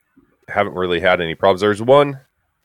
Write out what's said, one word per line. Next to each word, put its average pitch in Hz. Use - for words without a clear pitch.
haven't 101
really 90
had 90
any 82
problems. 95
There's 104
one, 139